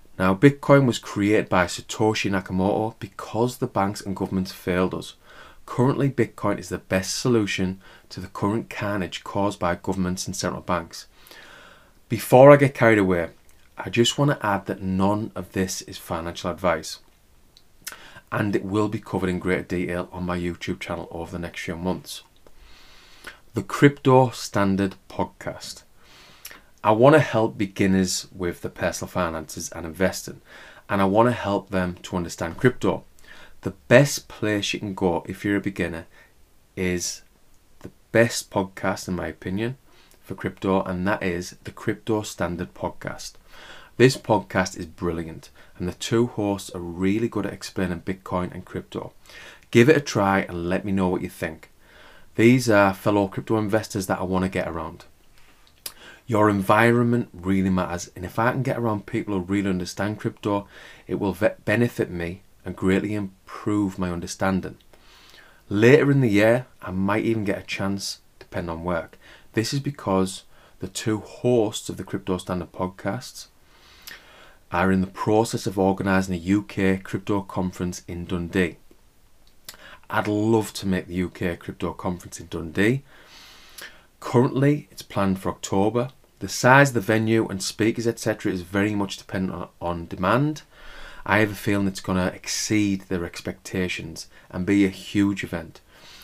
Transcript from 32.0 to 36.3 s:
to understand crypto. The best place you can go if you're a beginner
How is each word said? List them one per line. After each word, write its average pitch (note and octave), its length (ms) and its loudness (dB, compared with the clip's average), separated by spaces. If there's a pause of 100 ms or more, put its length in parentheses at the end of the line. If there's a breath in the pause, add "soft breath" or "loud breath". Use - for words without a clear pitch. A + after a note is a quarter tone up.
to - 140 -6
understand E2+ 400 -6
crypto. A2 480 2 (580 loud breath)
The F#2+ 120 -6 (140)
best C#3+ 400 6
place G#2 440 -2
you - 60 -4
can G2+ 160 -6
go F2 340 0
if - 160 -8
you're G2+ 120 0
a G2 40 0
beginner E2+ 460 -6 (680 soft breath)